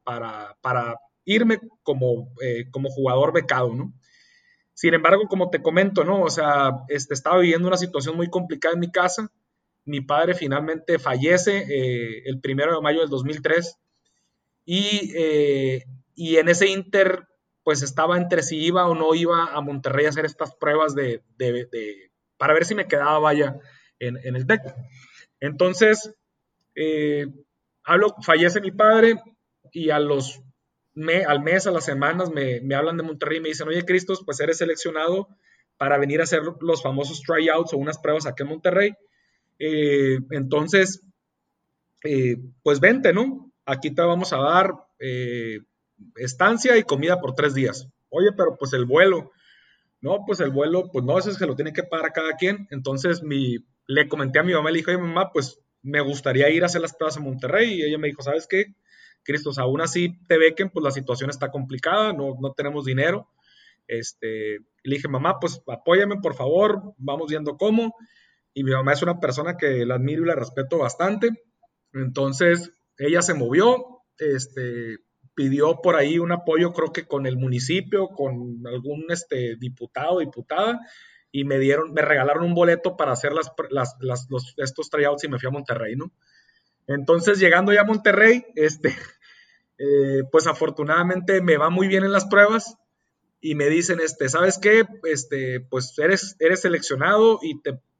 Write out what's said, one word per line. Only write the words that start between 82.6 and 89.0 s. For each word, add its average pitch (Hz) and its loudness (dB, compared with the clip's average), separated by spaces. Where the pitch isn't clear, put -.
para 143 0
hacer 143 -2
las 156 -2
pr-, - -8
las, 131 -2
las, 127 -6
los, 127 -8
estos 139 -6
tryouts 147 0
y 156 -6
me 131 -6
fui 131 -6
a 131 -4
Monterrey, 117 -6
¿no? 160 -8
Entonces, 170 2
llegando 185 4
ya 208 6
a - 2
Monterrey, 220 4
este, 156 0
<laughs> - -14